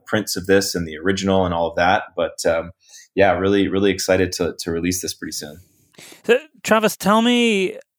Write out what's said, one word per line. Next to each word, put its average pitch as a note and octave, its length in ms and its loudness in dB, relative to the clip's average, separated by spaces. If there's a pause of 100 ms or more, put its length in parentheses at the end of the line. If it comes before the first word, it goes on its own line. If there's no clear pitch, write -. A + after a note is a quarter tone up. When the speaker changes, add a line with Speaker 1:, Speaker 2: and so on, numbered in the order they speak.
Speaker 1:
prints - 280 -4
of F#2 120 -8
this G2 260 2
and E2+ 140 -4
the D#2 100 -10
original F#2+ 480 0
and F2 80 -2
all E2+ 140 0
of E2 80 -8
that. F2+ 300 2 (100)
But, - 320 -4
um, E2+ 240 -2 (440)
yeah, F#2+ 180 4
really, F#2+ 340 2
really G2 240 2
excited F#2 420 0
to, E2 260 -4
to E2+ 120 -8
release F2 300 -2
this D#2+ 120 -8
pretty D#2 180 -14
soon. D2+ 280 -12 (640)
Speaker 2:
So, A#3+ 160 2 (240)
Travis, G#3+ 340 2
tell G#3+ 240 2
me A#3 560 0 (220)